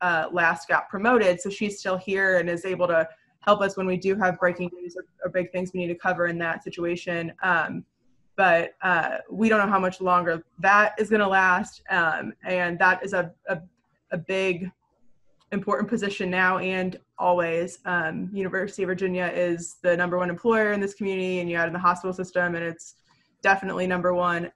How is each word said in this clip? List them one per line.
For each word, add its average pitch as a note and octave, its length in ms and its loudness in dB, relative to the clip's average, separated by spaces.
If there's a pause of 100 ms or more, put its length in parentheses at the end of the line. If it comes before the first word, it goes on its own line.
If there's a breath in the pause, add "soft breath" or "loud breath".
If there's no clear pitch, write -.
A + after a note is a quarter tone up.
uh, E3+ 320 0
last E3+ 360 0
got D#3 200 0
promoted. G3+ 520 2
So G3+ 100 -8
she's G3+ 280 -6
still F#3 180 -4
here F#3+ 420 0
and E3+ 120 0
is E3+ 140 -4
able F3+ 240 0
to E3 200 2 (320 loud breath)
help G#3 200 4
us G3 160 -2
when F#3+ 100 -4
we F#3 100 0
do F#3+ 200 0
have F#3 220 0
breaking F3 360 0
news F3 220 -14
or, F3+ 80 -12 (200)
or F3+ 60 -6
big F3+ 220 -4
things F#3 200 -6
we F#3 80 -4
need F3 140 -4
to - 0 -
cover F3 320 -2
in E3+ 120 -4
that E3 260 -4
situation. E3+ 680 -6 (100)
Um, F3 420 0 (520)
but, E3+ 460 4
uh, F3 360 0 (120)
we G#3+ 180 0
don't G#3+ 160 4
know G#3 120 2
how - 20 2
much F#3 220 0
longer F3 440 2 (160)
that G3+ 380 4
is G#3+ 120 0
gonna G#3 180 4
last. F#3+ 640 2
Um, E3 420 0 (120)
and F3 340 -2
that F3+ 260 4
is F#3+ 80 -6
a, F3 200 -2 (160)
a, F#3 100 -4 (520)
a F#3 80 -4
big, F#3 520 -2 (840)
important G3+ 360 -2
position G3+ 420 -4
now F#3 280 2
and F#3 380 -2 (220)
always. F3 640 0
Um, F3 480 -2
University F#3+ 520 -4
of F3+ 40 -2
Virginia F3+ 460 -2
is F3 480 -2
the F3 140 4
number F3 200 0
one F3+ 140 0
employer G#3+ 420 2
in G3+ 80 0
this G3 140 -4
community, F#3 460 -2
and F3 100 -4
you E3+ 60 -2
add E3 100 2
in E3 60 -6
the F3 60 -6
hospital F3+ 360 0
system, F3+ 400 -2
and E3+ 100 -4
it's E3 300 -10 (480)
definitely F#3+ 440 2
number F3+ 280 0
one. F3 400 0